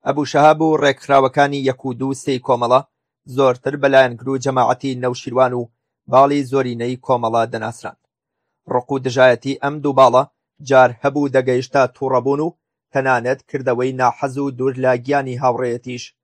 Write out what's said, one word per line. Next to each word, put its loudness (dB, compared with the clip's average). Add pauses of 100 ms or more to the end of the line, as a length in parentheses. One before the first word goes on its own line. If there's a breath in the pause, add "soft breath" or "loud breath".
ئەبوو -2
شەهاب 4
و 2
ڕێکخراوەکانی 0
یەک -4
و -6
دوو -6
سێی -6
کۆمەڵە 2 (480)
زۆرتر 0
بەلایەنگر 2
و -4
جەماعەتی -2
نەوشیروان -2
و -8 (400)
باڵی 2
زۆرینەی -4
کۆمەڵە -2
دەناسران. -12 (680)
ڕق -4
و -2
دژایەتی 2
ئەم -4
دوو -2
باڵە 6 (380)
جار 4
هەبوو -2
دەگەیشتە 0 (100)
تووڕەبوون -2
و -6 (400)
تەنانەت -2
کردەوەی -4
ناحەز -2
و -4
دوور -4
لە 0
گیانی -4
هاوڕێیەتیش -4 (200)